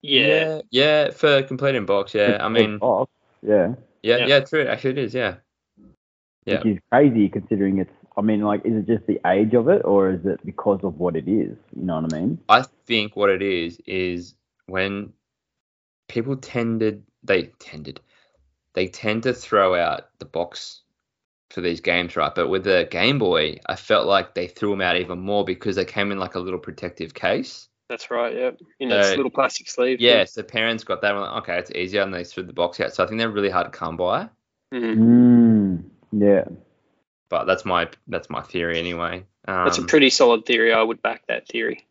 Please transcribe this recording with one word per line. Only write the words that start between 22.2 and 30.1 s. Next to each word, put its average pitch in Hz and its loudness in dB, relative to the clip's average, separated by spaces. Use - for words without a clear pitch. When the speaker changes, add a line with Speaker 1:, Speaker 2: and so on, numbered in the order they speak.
Speaker 2:
But 85 0
with 92 -2
the 92 2
Game 113 0
Boy, 82 0
I 87 -4
felt - 0
like 95 2
they 90 -4
threw 104 -4
'em 98 -4
out 87 0
even 87 -4
more 101 -2
because 92 -6
they 92 -2
came 101 -4
in, 98 -4
like, 92 -8
a 92 -4
little 90 -8
protective 82 -12
case. - -4
Speaker 1:
That's - -14
right, 120 -4
yeah. 123 -4
In 131 -4
that 101 2
Speaker 2:
So, 98 2
Speaker 1:
little 139 -2
plastic - -4
sleeve. 123 -2
Speaker 2:
yeah, 117 6